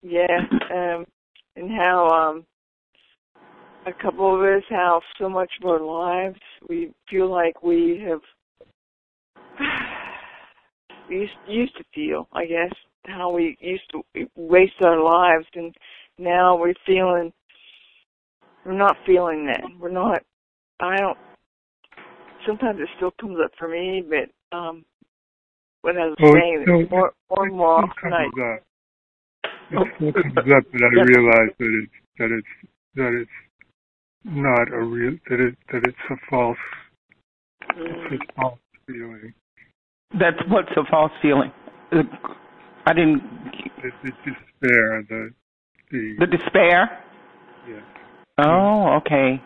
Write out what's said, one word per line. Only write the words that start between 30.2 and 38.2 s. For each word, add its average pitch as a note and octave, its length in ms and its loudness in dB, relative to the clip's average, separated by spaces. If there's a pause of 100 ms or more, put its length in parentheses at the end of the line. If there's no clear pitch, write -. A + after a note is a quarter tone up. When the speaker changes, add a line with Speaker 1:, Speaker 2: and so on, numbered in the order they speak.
Speaker 2:
up, C3 340 4
but B2 100 -4
I A#2+ 80 4
Speaker 3:
<laughs> A#2+ 60 4
Yeah. A#2+ 60 6
Speaker 2:
realize A#2+ 560 6
that A2 240 -4
it's, G#2+ 100 -16 (260)
that A2+ 140 -4
it's, - 380 -12 (240)
that B2 260 -4
it's A2+ 100 -12 (960)
not C#3 480 0
a A#2+ 100 -4
real, A#2 360 -4 (100)
that B2 120 -2
it, B2+ 160 0 (160)
that B2 140 -6
it's B2+ 120 -4 (120)
a C3 60 -6 (140)
false, A#2+ 260 0 (1200)
Speaker 1:
Mm. E3 360 -12
Speaker 2:
it's C3 180 -8